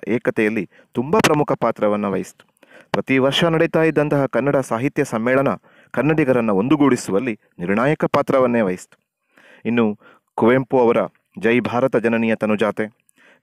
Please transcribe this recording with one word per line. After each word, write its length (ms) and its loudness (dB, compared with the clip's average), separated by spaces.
ಏಕತೆಯಲ್ಲಿ 600 -2
ತುಂಬ 260 -2
ಪ್ರಮುಖ 340 2
ಪಾತ್ರವನ್ನ 540 -2
ವಹಿಸಿತು. 500 -8
ಪ್ರತಿ 280 0
ವರ್ಷ 260 2
ನಡೀತಾ 380 0
ಇದ್ದಂತಹ 440 0
ಕನ್ನಡ 300 -2
ಸಾಹಿತ್ಯ 480 -2
ಸಮ್ಮೇಳನ 440 0
ಕನ್ನಡಿಗರನ್ನ 600 0
ಒಂದುಗೂಡಿಸುವಲ್ಲಿ 880 0
ನಿರ್ಣಾಯಕ 460 0
ಪಾತ್ರವನ್ನೇ 560 2
ವಹಿಸಿತು. 360 -4
ಇನ್ನು 340 0
ಕುವೆಂಪು 460 2
ಅವರ 160 4
ಜೈ 220 2
ಭಾರತ 360 -2
ಜನನಿಯ 380 0
ತನುಜಾತೆ, 520 -2